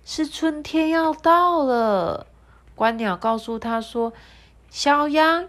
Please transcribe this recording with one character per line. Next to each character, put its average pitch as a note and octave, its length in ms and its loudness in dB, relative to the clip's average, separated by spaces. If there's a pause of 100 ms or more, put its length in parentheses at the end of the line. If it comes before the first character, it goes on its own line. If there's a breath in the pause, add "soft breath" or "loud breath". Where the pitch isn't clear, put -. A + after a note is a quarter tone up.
是 D#4 220 -6
春 D4+ 360 -4
天 D#4 280 0
要 D#4+ 240 2
到 E4+ 480 4
了。” A3 640 0 (480 soft breath)
观 A#3 220 0
鸟 G#3 200 -4
告 A3+ 220 -2
诉 A3+ 200 -8
他 A3+ 220 -4
说 A#3 320 -6 (580 loud breath)
，“小 D4 380 0
羊 D#4+ 400 2